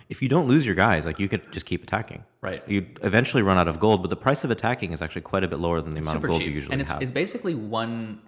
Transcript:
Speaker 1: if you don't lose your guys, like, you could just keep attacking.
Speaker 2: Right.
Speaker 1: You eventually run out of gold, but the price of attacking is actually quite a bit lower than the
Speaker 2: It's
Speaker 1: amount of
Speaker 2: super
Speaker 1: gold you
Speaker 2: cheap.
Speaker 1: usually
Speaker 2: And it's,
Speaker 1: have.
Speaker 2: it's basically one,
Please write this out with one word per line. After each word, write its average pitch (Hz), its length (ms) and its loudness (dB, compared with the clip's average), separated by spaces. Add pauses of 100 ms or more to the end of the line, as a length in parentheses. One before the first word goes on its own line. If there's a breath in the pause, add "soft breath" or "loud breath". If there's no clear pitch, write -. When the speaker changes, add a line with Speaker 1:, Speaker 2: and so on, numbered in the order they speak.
Speaker 1:
if - 120 -8
you 131 80 0
don't 151 180 2
lose 139 180 6
your 98 100 0
guys, 92 300 4
like, 80 140 -4
you 98 80 0
could - 240 -4
just - 140 -10
keep - 180 -4
attacking. - 400 -6 (180)
Speaker 2:
Right. 92 260 -6
Speaker 1:
You 98 180 0 (180)
eventually 110 400 4
run 95 140 6
out 85 100 6
of 78 120 -2
gold, 104 220 4
but 90 80 -4
the 92 60 -2
price - 280 0
of 131 80 -2
attacking 113 420 -2
is 80 80 -6
actually 82 220 -8
quite 95 200 0
a 87 40 0
bit 73 120 -4
lower 85 220 0
than 76 120 -6
the 78 60 -6
Speaker 2:
It's 78 80 -4
Speaker 1:
amount 78 100 0
of 73 40 -2
Speaker 2:
super - 80 -4
Speaker 1:
gold 82 120 2
you 85 60 -2
Speaker 2:
cheap. 73 80 -4
Speaker 1:
usually 73 180 -4
Speaker 2:
And 135 80 -2
it's, 139 100 -6
Speaker 1:
have. 73 100 -4
Speaker 2:
it's 127 100 -4
basically 180 440 -4
one, 113 720 -6